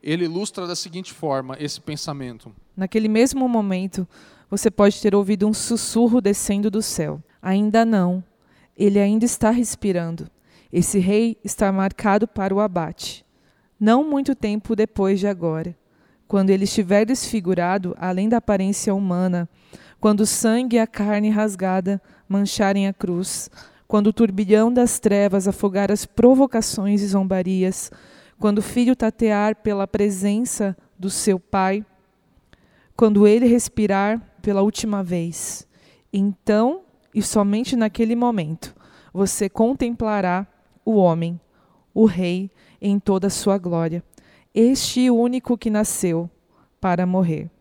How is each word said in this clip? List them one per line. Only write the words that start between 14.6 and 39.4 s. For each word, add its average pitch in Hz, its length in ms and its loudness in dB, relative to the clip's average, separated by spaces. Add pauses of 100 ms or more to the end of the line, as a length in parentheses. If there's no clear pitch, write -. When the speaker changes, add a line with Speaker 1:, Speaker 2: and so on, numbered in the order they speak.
Speaker 2:
depois 196 440 0
de 196 60 -2
agora, 170 500 -6 (520)
quando 196 240 2
ele 190 140 2
estiver 202 400 2
desfigurado 185 920 -2
além 185 320 -2
da 240 80 2
aparência 196 560 0
humana, 180 560 -2 (500)
quando 208 200 2
o 214 80 4
sangue 233 480 0
e 233 40 4
a 226 60 2
carne 208 460 -2
rasgada 190 680 -2 (300)
mancharem 196 580 0
a 196 60 -4
cruz, - 560 -6 (380)
quando 208 200 2
o 220 60 2
turbilhão 214 580 2
das 247 280 2
trevas 202 500 2
afogar 196 420 -2
as 214 140 -2
provocações 233 960 2
e 208 60 -2
zombarias, 190 840 -2 (480)
quando 208 200 2
o - 20 -2
filho 247 340 2
tatear 220 640 0
pela 202 280 -2
presença 202 920 -2 (200)
do 185 120 -8
seu 190 280 0
pai, 190 480 -2 (1120)
quando 208 320 6
ele 240 200 6
respirar 214 760 0 (200)
pela 196 200 0
última 208 420 -2
vez, 170 640 -8 (460)
então, 214 720 0 (300)
e 214 80 0
somente 208 540 0
naquele 226 400 0
momento, 208 580 -2 (400)
você 190 360 -2